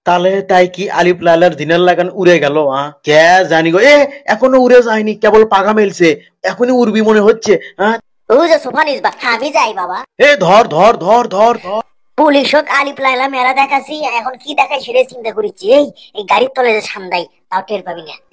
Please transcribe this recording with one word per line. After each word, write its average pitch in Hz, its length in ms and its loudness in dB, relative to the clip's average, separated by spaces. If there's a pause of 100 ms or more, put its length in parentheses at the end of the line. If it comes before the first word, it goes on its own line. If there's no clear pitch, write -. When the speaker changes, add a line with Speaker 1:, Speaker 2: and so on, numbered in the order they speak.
Speaker 1:
তাহলে 180 380 0
তাই 185 260 2
কি 180 220 -10
আলিপ 175 320 -2
লালার 170 320 2
দিনের 151 260 -2
লাগান 175 340 0
উড়ে 175 240 2
গেল, 143 180 -2 (120)
আ? 135 140 -2 (220)
কে 165 440 4
জানি 165 220 0
গো। 175 80 2
এ, 269 160 6 (320)
এখনো 262 320 0
উড়ে 247 240 4
যায়নি, 214 320 -2
কেবল 214 300 2
পাখা 202 280 0
মেলছে। 196 360 0 (340)
এখনই 196 280 -2
উড়বি 220 320 0
মনে 214 180 2
হচ্ছে, 214 320 2 (260)
হ্যাঁ? 220 200 -2 (300)
Speaker 2:
ও 285 180 2
যে 320 120 2
সোফা 294 260 -4
নিস 285 160 -6
বা, 214 100 -2 (120)
আমি 247 280 -4
যাই 247 240 -2
বাবা। 185 240 -8 (200)
Speaker 1:
এ, 285 180 4
ধর, 190 300 4
ধর, 180 300 2
ধর, 226 300 0
ধর, 220 360 0
ধর। 208 200 -8 (360)
Speaker 2:
পুলিশ 285 360 2
হোক, 302 140 0
আলিপ 277 320 -4
লায়লা 262 280 -2
মেলা 262 240 -2
দেখাচ্ছি, 269 420 -4 (100)
এখন 240 320 -6
কি 285 180 -14
দেখায় 277 260 -2
সেটাই 240 240 -2
চিন্তা 233 280 -12
করিচ্ছি। 202 400 -8
এই, 285 140 4 (280)
এই 202 100 -12
গাড়ির 208 300 0
তলে 247 180 0
যে 214 80 -2
সান্দাই, 185 440 -8 (260)
তাও 190 160 -6
টের 202 160 -8
পাবি 127 200 -14
না। - 120 -20 (180)